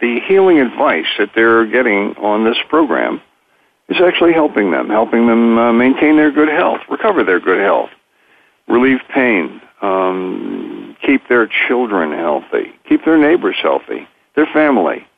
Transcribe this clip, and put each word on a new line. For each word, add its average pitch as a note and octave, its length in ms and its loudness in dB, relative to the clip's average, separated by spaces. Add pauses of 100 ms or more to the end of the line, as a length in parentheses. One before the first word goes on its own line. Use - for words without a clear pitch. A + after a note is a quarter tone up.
the A#2+ 260 -2
healing F#3+ 320 4
advice A#2 460 0 (120)
that G#2 160 -2
they're A2+ 320 2
getting G#2+ 520 0
on G#2 260 -2
this A2+ 140 0 (100)
program C2+ 540 -2 (680)
is - 140 -2
actually F3 320 2
helping C3+ 380 0
them, C2+ 180 -4
helping A2+ 380 0
them, A#2 300 2
uh, A#2 140 2
maintain C3+ 460 2
their D3+ 140 4
good D3 180 2
health, E3 400 -2
recover F3 340 -2
their F2+ 160 0
good F#2 220 0
health, C#2+ 300 -2 (760)
relieve B2+ 320 2 (140)
pain, A2+ 480 -2 (200)
um, F#2 1200 -6
keep C#3 240 0
their A#2 180 2 (200)
children G#2 440 -2
healthy, C#2 640 -6 (160)
keep D3+ 160 0
their D#3+ 120 4
neighbors D3 440 2
healthy, - 440 -4 (300)
their D3+ 120 2
family. C3 600 0 (100)